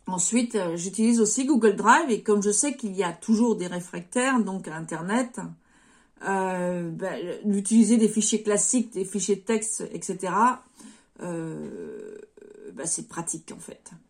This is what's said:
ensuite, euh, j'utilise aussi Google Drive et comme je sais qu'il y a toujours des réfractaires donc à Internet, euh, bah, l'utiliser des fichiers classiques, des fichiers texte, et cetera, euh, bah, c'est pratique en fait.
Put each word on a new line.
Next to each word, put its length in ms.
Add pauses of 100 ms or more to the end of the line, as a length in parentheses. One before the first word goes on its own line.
ensuite, 500
euh, 200
j'utilise 460
aussi 240
Google 320
Drive 320
et 120
comme 220
je 80
sais 240
qu'il 180
y 100
a 100
toujours 420
des 120
réfractaires 760
donc 240
à 80
Internet, 640 (880)
euh, 640
bah, 200 (340)
l'utiliser 500
des 140
fichiers 340
classiques, 480
des 140
fichiers 340
texte, 540
et 80
cetera, 640 (560)
euh, 960 (560)
bah, 120
c'est 220
pratique 480
en 40
fait. 320 (180)